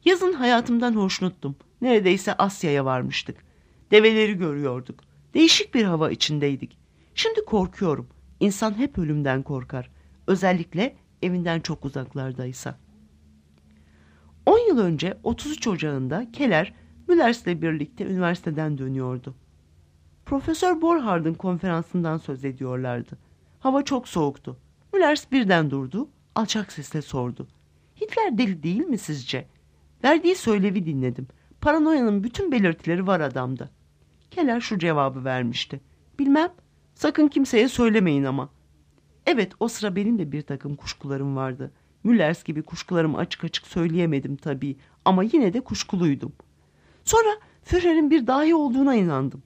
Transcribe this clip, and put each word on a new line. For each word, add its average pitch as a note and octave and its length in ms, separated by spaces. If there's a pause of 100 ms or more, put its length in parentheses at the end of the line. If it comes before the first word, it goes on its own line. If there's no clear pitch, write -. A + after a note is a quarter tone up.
Yazın F4+ 280
hayatımdan A#3+ 640
hoşnuttum. F#3 600 (240)
Neredeyse G#3 540
Asya'ya D3+ 500
varmıştık. C3 520 (540)
Develeri G#3+ 480
görüyorduk. C#3+ 640 (340)
Değişik E4 400
bir A#3 100
hava D#3+ 260
içindeydik. C#3+ 680 (360)
Şimdi A4 300
korkuyorum. F3+ 640 (340)
İnsan G#3 380
hep C#4 200
ölümden D3 440
korkar. C3 480 (360)
Özellikle F#3 680 (260)
evinden F3 380
çok - 240
uzaklardaysa. C3 920 (1700)
On G4+ 120 (100)
yıl D4+ 100
önce F3 440
otuz C4 300
üç D#4 140
Ocağı'nda D3+ 680
Keller, G3+ 420 (340)
Müllers'le C4 380
birlikte D#3+ 580
üniversiteden E3+ 760
dönüyordu. C3 560 (920)
Profesör D#4+ 560
Borhard'ın G#3 520
konferansından E3+ 840
söz C#3 260
ediyorlardı. B2+ 720 (420)
Hava C4+ 220
çok C4 260
soğuktu. C#3+ 480 (360)
Müllers D4+ 400
birden F#3 380
durdu, C#3 380 (260)
alçak G#3+ 380
sesle D3+ 300
sordu. B2 460 (520)
"Hitler G#4 380
deli F#3+ 240
değil F3 180
mi D4+ 180
sizce?" C3 500 (560)
Verdiği E4 300
söylevi G#3 520
dinledim. C3 400 (340)
Paranoyanın D4 640
bütün E4 280
belirtileri F3+ 540
var F#3 140
adamda. B2+ 500 (600)
Keller B3 300
şu A3 180
cevabı C#3+ 460
vermişti. B2+ 560 (380)
"Bilmem, C#4+ 300 (460)
sakın D4+ 340
kimseye C4 400
söylemeyin G3+ 560
ama." C3+ 240 (800)
Evet, A3+ 340
o A3+ 80
sıra G3+ 280
benim G#3 220
de D3+ 140
bir D3 100
takım C#3+ 340
kuşkularım C#3 600
vardı. C3 360 (320)
Müllers E3+ 400
gibi D#3 180
kuşkularımı E3 560
açık - 260
açık - 220
söyleyemedim D#3+ 720
tabii C#3 400 (280)
ama F#3 180
yine A3+ 300
de B3 80
kuşkuluydum. E3+ 720 (720)
Sonra A4 240 (340)
Führer'in E4 480
bir C#4 160
dahi D4 280
olduğuna C#4 400
inandım. C#3+ 520